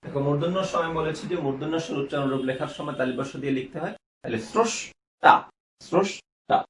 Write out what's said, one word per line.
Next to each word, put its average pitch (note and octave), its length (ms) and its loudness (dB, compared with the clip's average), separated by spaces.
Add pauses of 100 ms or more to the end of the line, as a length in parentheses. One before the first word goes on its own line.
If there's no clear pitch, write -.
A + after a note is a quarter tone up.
দেখো, - 180 -6
মূর্ধন্য D3 440 2
স - 100 -4
আমি E3 200 0
বলেছি D#3 320 -2
যে F3+ 100 -4
মূর্ধন্য D3 440 -2
স্বর C#3 220 -4
উচ্চারণ C#3 260 -2
রূপ C3+ 160 0
লেখার C3 320 -2
সময় D3 240 -6
তালিবর্ষ B2+ 360 -2
দিয়ে C3+ 220 -2
লিখতে B2+ 200 -6
হয়, F3+ 160 -6 (240)
তাহলে A#2 220 -4
স্রষ্টা, - 920 2 (460)
স্রষ্টা। - 760 0 (140)